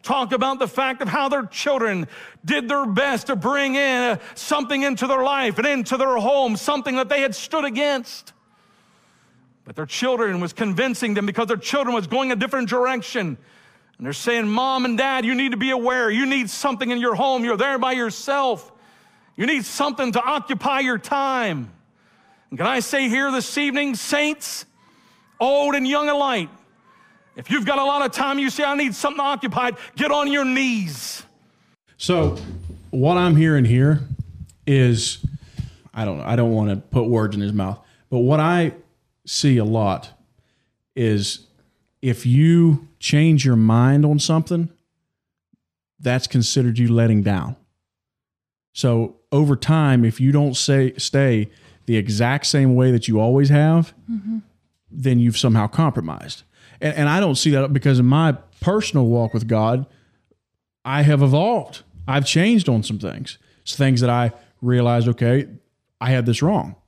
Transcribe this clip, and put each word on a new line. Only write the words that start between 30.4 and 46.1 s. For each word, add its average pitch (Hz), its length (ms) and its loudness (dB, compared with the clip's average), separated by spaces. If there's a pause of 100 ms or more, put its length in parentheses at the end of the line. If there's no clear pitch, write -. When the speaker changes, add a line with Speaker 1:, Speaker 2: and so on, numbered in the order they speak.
Speaker 1:
knees. 240 800 -4 (720)
Speaker 2:
So 160 400 0 (540)
what 143 260 2
I'm 160 200 4
hearing 156 280 4
here 135 360 4 (680)
is, 127 520 2 (760)
I 110 120 -6
don't 90 140 -4
know, 69 60 -10
I 113 120 0
don't 117 160 2
wanna 104 240 0
put 117 320 -2
words 107 260 2
in 104 80 -2
his 101 100 -2
mouth, 98 260 -2 (320)
but 127 100 0
what 139 200 4
I 170 320 2 (540)
see 135 300 2
a 110 80 2
lot 107 460 -2 (840)
is 107 460 -2 (600)
if 127 240 -2
you 160 600 4 (140)
change 151 440 4
your 127 120 4
mind 123 500 4
on 147 140 2
something, 165 480 -2 (1300)
that's 127 300 0